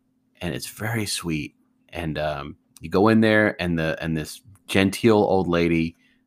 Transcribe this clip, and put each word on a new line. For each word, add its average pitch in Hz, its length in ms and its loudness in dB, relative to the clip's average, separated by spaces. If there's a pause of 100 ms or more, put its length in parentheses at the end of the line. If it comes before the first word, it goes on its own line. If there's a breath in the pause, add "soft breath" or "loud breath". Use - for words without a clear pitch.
(400)
and 87 140 -6
it's - 140 -10
very 110 380 -6
sweet. 78 480 -6 (360)
And, 78 280 -6
um, 76 380 -6 (240)
you 80 100 -12
go 95 180 4
in 110 120 6
there, 107 420 4
and 87 160 0
the, 80 240 -2
and 80 140 -4
this 76 240 -10 (260)
genteel 101 520 2
old 95 280 2
lady 85 480 0 (320)